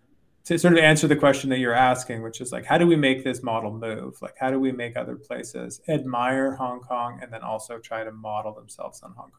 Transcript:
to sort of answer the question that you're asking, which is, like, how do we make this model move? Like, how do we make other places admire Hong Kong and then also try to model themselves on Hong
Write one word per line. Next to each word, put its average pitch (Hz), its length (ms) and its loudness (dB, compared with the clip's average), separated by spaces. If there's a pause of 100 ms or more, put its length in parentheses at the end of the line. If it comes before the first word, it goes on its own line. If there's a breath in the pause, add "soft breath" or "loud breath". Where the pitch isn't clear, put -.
(420)
to 170 160 0
sort 175 140 6
of 165 60 8
answer 156 280 6
the 147 100 6
question 139 340 2
that 127 80 0
you're 120 160 0
asking, 123 480 2
which 113 180 -12
is, 123 100 -10
like, 120 140 -10
how 156 140 2
do 175 80 6
we 165 100 6
make 131 280 2
this 127 180 -4
model 113 300 -4
move? 113 500 -10
Like, - 160 -14
how 131 120 -2
do 135 80 0
we 131 140 0
make 120 240 -8
other 123 180 -8
places 120 720 -12
admire 131 680 -2
Hong 123 240 -6
Kong 120 420 -6
and 120 100 -18
then 113 100 -14
also 113 360 -8
try 110 260 -10
to 110 60 -12
model 110 440 -8
themselves - 480 -16
on - 140 -20
Hong - 220 -20